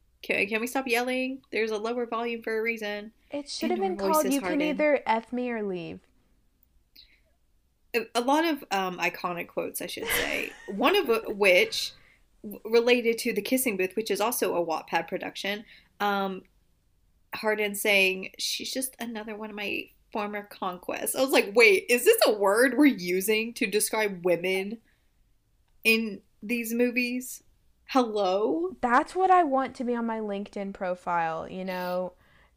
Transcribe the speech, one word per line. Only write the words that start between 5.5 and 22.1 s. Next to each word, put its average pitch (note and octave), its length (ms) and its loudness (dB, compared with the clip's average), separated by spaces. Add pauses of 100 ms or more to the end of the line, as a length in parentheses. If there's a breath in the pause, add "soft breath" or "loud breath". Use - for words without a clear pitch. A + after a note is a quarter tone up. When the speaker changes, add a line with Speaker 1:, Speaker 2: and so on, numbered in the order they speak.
Speaker 2:
or A3+ 120 -6
Leave." F3+ 380 -6 (1900 soft breath)
Speaker 1:
A, A#3 60 0 (140)
a A#3 60 2
lot C#4 240 4
of, D#4+ 260 -2
um, F#3 280 -2
iconic F3 500 -4
quotes, - 320 -6
I F3+ 60 -6
should - 200 -8
say. - 540 -2
Speaker 2:
<laughs> - 80 -16
Speaker 1:
One A3 260 2
of F#4+ 120 2
wh-, A3 300 -2
which G3 560 4 (500 soft breath)
w-, G#3 220 -16
related A#3 540 4
to A#3 140 -2
The - 100 -4
Kissing B3+ 340 0
Booth, F#3 200 -2
which A3 140 -2
is G3 100 0
also G#3 340 0
a F3 100 0
Wattpad E3 440 -2
production. G3+ 560 -6 (360 loud breath)
Um, G3 420 -2 (920)
Hardin G#3+ 400 -2
saying, F#3+ 640 2
"She's - 340 -6
just C4 280 -6
another A3 360 -8
one G#3+ 140 -10
of G#3 60 -14
my G#3 320 -6 (240)
former G#3 300 -4
conquests." - 720 -6
I - 60 0
was C4 100 2
like, A3+ 240 2
"Wait, G#3+ 340 6
is B3 160 4
this A4+ 220 8